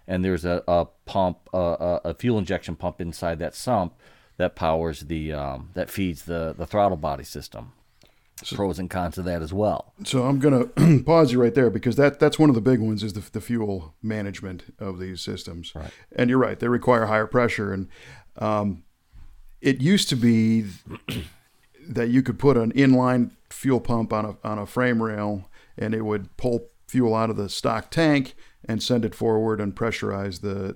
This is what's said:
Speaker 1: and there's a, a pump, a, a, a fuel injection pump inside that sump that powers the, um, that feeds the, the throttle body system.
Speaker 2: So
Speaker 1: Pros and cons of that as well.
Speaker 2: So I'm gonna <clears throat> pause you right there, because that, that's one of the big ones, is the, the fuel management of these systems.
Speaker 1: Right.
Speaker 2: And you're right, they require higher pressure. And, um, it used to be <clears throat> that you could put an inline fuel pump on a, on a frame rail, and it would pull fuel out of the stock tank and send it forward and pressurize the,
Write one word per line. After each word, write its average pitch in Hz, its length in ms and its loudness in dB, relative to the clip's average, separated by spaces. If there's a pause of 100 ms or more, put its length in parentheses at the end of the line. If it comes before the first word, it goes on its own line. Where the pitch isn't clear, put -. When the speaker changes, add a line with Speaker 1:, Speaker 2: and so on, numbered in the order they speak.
Speaker 1:
and 92 180 -2
there's 90 180 0
a, 87 240 -2
a 87 180 2 (200)
pump, 92 320 -2 (160)
a, 92 40 -2
a, 87 480 -2
a 85 100 -4
fuel 120 240 -2
injection 90 360 -6
pump - 240 -8
inside 85 400 -6
that 80 160 -6
sump 101 380 -2 (440)
that 90 180 -2
powers 82 460 -2
the, 78 300 -6
um, 69 440 -8
that 92 160 -6
feeds 92 320 -4
the, 85 340 -6
the 82 80 -8
throttle 101 320 0
body 73 260 -6
system. 60 500 -16 (680)
Speaker 2:
So - 140 -12
Speaker 1:
Pros 92 220 -2
and 92 100 -6
cons 90 300 -4
of 92 60 -6
that 87 180 -2
as 78 100 -8
well. 98 400 -2 (100)
Speaker 2:
So 127 220 0
I'm 139 140 2
gonna 131 260 4
<clears throat> 143 400 6
pause 156 260 6
you 123 100 4
right 117 120 4
there, 123 160 4
because 107 260 0
that, 139 240 4
that's 147 180 4
one 156 120 8
of 123 60 6
the 113 60 2
big 127 200 4
ones, 110 220 -2
is 104 100 -6
the, 101 80 -8 (100)
the 113 80 -8
fuel 101 600 -4
management 101 800 -8
of 95 200 -8
these 92 220 -10
systems. 90 520 -12
Speaker 1:
Right. 80 180 -12 (220)
Speaker 2:
And 123 160 2
you're 127 100 4
right, 113 200 0
they 120 80 -2
require 120 380 2
higher 107 220 0
pressure. 113 440 0
And, 98 160 -4 (500)
um, 104 460 -2 (800)
it 131 180 2
used 185 300 2
to 143 80 -2
be 113 480 4 (420)
<clears throat> - 800 -14
that 117 220 -2
you 131 120 6
could 123 180 -4
put 135 180 6
an 113 160 2
inline 127 580 4 (180)
fuel 131 300 0
pump 117 320 -2
on 107 140 -2
a, 101 180 -10
on 107 140 -6
a 104 80 -6
frame 123 360 0
rail, 104 460 -4 (300)
and 110 160 -4
it 110 80 -2
would 107 340 -4
pull 120 340 -2 (180)
fuel 117 280 2
out 113 140 0
of 104 80 -4
the 101 120 -4
stock 113 420 -4
tank 151 440 2 (300)
and 110 160 -2
send 117 240 2
it 107 100 -6
forward 110 460 0
and 101 140 -4
pressurize 101 640 -4
the, 98 340 -6